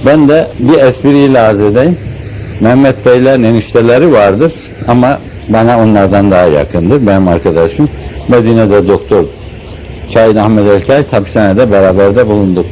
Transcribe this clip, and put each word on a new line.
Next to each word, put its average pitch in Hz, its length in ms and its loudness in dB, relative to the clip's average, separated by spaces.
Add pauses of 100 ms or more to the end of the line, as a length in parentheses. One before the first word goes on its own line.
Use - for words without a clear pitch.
Ben 143 220 4
de 151 180 2 (120)
bir 143 200 2
espriyle 139 600 2
arz 107 200 0
edeyim. 123 360 0 (640)
Mehmet 127 460 0
Beylerin 127 360 2
enişteleri 117 680 2
vardır 107 400 2 (360)
ama 123 300 0 (300)
bana 113 340 0
onlardan 101 480 2
daha 90 140 2
yakındır. 85 640 0
Benim 95 220 2
arkadaşım 85 600 0 (400)
Medine'de 110 600 2
doktor 98 360 0 (920)
Kaid 110 220 4
Ahmet 107 300 0
El-Kaid, 113 440 0
hapishanede 107 600 0
beraber 98 460 2
de 120 120 2
bulunduk 95 440 0